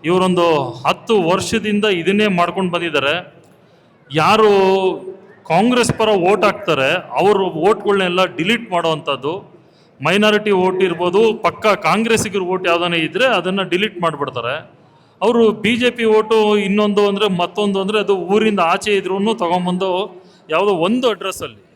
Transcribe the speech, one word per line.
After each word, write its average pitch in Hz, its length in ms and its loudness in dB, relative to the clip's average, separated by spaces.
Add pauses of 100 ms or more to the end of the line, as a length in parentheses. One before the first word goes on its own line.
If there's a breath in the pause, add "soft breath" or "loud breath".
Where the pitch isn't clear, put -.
ಇವರೊಂದು 170 680 2
ಹತ್ತು 190 500 -2
ವರ್ಷದಿಂದ 202 600 -2
ಇದನ್ನೇ 196 420 0
ಮಾಡ್ಕೊಂಡು 180 460 -2
ಬಂದಿದ್ದಾರೆ. 165 680 -4 (760 soft breath)
ಯಾರು 202 340 4 (1000)
ಕಾಂಗ್ರೆಸ್ 240 440 2
ಪರ 220 160 0
ವೋಟ್ 196 360 2
ಹಾಕ್ತಾರೆ, 156 480 0 (260)
ಅವ್ರ 196 200 4
ವೋಟ್ಗಳನ್ನೆಲ್ಲ 190 880 0
ಡಿಲೀಟ್ 190 460 -4
ಮಾಡೋವಂಥದ್ದು. 156 880 -4 (440 soft breath)
ಮೈನಾರಿಟಿ 208 460 2
ವೋಟ್ 185 320 2
ಇರ್ಬೋದು, 180 520 2
ಪಕ್ಕ 175 320 -4
ಕಾಂಗ್ರೆಸ್ಸಿಗರ 202 720 0
ವೋಟ್ 185 280 -4
ಯಾವ್ದಾನ 170 280 0
ಇದ್ರೆ 165 320 0
ಅದನ್ನ 190 360 0
ಡಿಲೀಟ್ 185 400 -4
ಮಾಡ್ಬಿಡ್ತಾರೆ. 139 680 -6 (520 soft breath)
ಅವರು 226 280 4
ಬಿ 220 260 -2
ಜೆ 240 140 0
ಪಿ 233 140 -6
ವೋಟು 214 540 2
ಇನ್ನೊಂದು 202 500 2
ಅಂದ್ರೆ 202 200 0
ಮತ್ತೊಂದು 190 520 -2
ಅಂದ್ರೆ 208 180 -2
ಅದು 196 180 0
ಊರಿಂದ 202 440 0
ಆಚೆ 190 360 0
ಇದ್ರೂನು 196 380 -2
ತಗೊಂಬಂದು 180 880 -4 (280 loud breath)
ಯಾವುದೋ 190 220 0
ಒಂದು 214 360 0
ಅಡ್ರೆಸ್ಸಲ್ಲಿ 180 560 -8 (120)